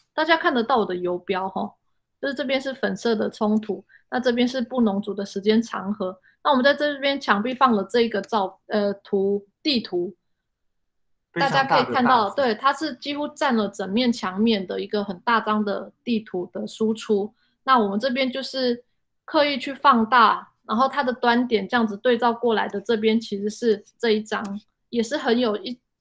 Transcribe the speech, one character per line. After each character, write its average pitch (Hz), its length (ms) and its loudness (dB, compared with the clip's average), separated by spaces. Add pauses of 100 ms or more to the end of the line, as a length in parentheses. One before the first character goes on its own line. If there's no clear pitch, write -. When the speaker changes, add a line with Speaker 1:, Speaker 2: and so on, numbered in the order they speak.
(120)
Speaker 1:
大 311 120 -2
家 330 120 4
看 330 160 0
得 233 120 0
到 262 140 2
我 208 60 0
的 180 120 -4
游 180 200 -4
标 185 320 -6
吼， 202 240 -8 (480)
就 262 60 -4
是 277 80 -4
这 285 100 -4
边 269 160 -2
是 269 140 -6
粉 196 220 -4
色 233 180 0
的 208 160 -2
冲 214 300 0
突， 202 240 -6 (260)
那 247 80 -4
这 247 140 0
边 240 140 2
是 254 140 -4
布 247 200 -2
农 202 200 2
族 202 140 -6
的 196 100 -6
时 196 160 -8
间 214 220 4
长 202 320 -6
河。 185 240 -6 (240)
那 - 80 2
我 262 60 4
们 247 80 2
在 285 100 6
这 294 240 -2
边 277 220 -2
墙 208 220 2
壁 254 120 -4
放 254 180 4
了 196 120 0
这 233 240 2
个 208 120 -4
照， 196 460 -2
呃， 202 260 0 (100)
图， 202 440 0 (160)
地 269 180 0
图， 180 340 -4 (1160)
Speaker 2:
非 - 80 -4
常 269 100 2
大 277 60 0
的 269 120 2
大 - 0 -
图。 - 20 -4
Speaker 1:
大 170 80 6
家 247 60 4
可 247 60 -4
以 240 40 -2
看 254 100 2
到， 226 260 4
对， 247 240 0
它 269 160 2
是 285 260 -2
几 285 180 -6
乎 294 140 -4
占 285 280 0
了 208 120 2
整 196 220 -6
面 233 220 2
墙 190 260 -6
面 208 280 2
的 196 120 -6
一 196 80 -6
个 208 160 -2
很 196 180 -8
大 233 200 2
张 214 240 0
的 202 260 -6 (140)
地 226 160 0
图 185 320 -6
的 214 140 -8
输 220 260 -2
出。 214 400 -2 (320)
那 262 140 4
我 208 100 2
们 196 100 -4
这 254 120 -2
边 262 200 -2
就 262 120 -6
是 247 420 -2 (400)
刻 294 220 2
意 277 120 -2
去 269 160 -8
放 233 340 4
大， 220 440 4 (120)
然 220 120 -4
后 262 120 4
它 277 140 -2
的 247 100 -2
端 240 340 2
点 202 220 0
这 247 80 0
样 226 100 2
子 208 120 -6
对 247 180 2
照 240 160 2
过 226 220 0
来 202 140 0
的 202 120 -6
这 226 160 0
边 220 240 2
其 208 180 -6
实 208 120 -4
是 214 340 0 (140)
这 233 120 0
一 214 120 2
张， 202 200 -6 (460)
也 233 140 -2
是 - 140 -2
很 240 220 0
有 226 200 0
一， 247 200 -12 (220)